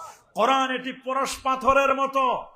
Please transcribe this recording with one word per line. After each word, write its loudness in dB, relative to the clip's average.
কোরআন 2
এটি -6
পরশ -6
পাথরের 2
মতো। 0